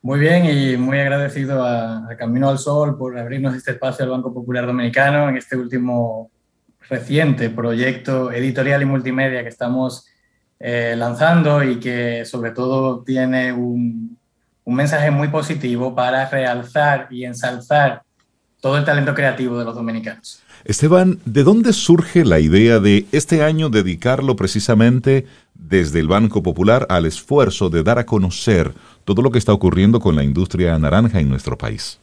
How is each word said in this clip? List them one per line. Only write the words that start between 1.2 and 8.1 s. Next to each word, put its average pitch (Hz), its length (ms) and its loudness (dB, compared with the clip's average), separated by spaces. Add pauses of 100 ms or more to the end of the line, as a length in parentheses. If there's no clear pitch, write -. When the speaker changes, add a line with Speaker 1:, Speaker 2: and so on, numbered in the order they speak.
Speaker 1:
a, 113 460 -4
a 117 80 -14
Camino 123 320 -2
al 135 80 -2
Sol 147 400 -2
por 127 200 -8
abrirnos 131 360 -6
este 127 160 -8
espacio 131 340 -6
al 127 60 -4
Banco 127 240 -6
Popular 123 320 -4
Dominicano 135 640 0
en 131 80 -4
este 131 180 -8
último 120 760 -4 (600)
reciente 131 600 -2
proyecto 123 840 -4